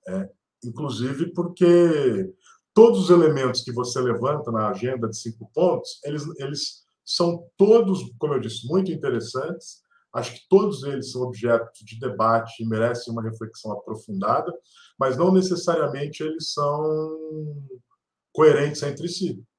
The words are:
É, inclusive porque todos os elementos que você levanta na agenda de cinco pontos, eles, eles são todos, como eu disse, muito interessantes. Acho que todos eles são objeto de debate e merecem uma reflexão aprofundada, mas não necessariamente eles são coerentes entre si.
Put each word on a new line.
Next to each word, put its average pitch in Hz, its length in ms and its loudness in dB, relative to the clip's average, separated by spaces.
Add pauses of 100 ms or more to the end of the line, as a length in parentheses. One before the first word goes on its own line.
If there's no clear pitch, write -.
É, 95 220 -6 (340)
inclusive 131 680 -6
porque 170 960 2 (400)
todos 220 260 8
os 175 120 2
elementos 151 520 4
que - 100 -12
você 123 280 -4
levanta 123 500 -2
na 110 200 -2
agenda 113 360 -4
de 110 120 -8
cinco - 340 -14
pontos, 165 500 0
eles, 147 220 -8 (140)
eles - 480 -10 (180)
são 170 420 -2 (120)
todos, 202 420 6 (180)
como 147 140 -2
eu 127 80 0
disse, 113 260 -10
muito 180 240 0
interessantes. 139 920 -6 (320)
Acho - 180 -6
que - 160 -20
todos 190 360 4
eles 139 280 -6
são 123 80 -6
objeto 117 640 -2
de 113 160 -16
debate 113 600 0
e 113 40 -6
merecem 117 460 -2
uma 113 100 -6
reflexão 110 500 -10
aprofundada, 107 800 -4 (480)
mas 131 160 0
não 170 160 4
necessariamente 165 920 0
eles 156 320 -6
são 156 1120 -4 (640)
coerentes 147 500 4
entre 143 260 -6
si. 170 360 -6 (140)